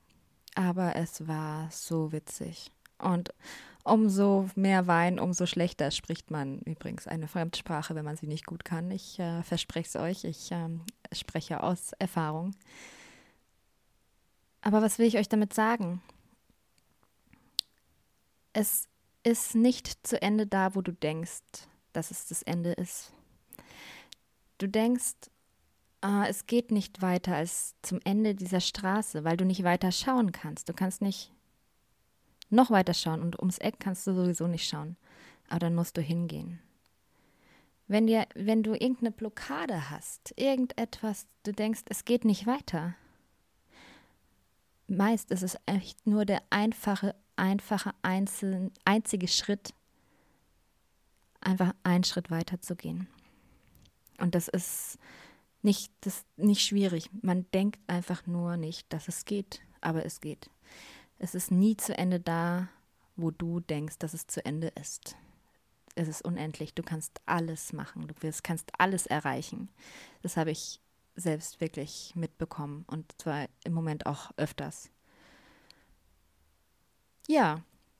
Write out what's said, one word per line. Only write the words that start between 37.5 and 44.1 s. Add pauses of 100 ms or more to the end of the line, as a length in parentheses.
Wenn
dir,
wenn
du
irgendeine
Blockade
hast,
irgendetwas, (180)
du
denkst,
es
geht
nicht
weiter, (1900)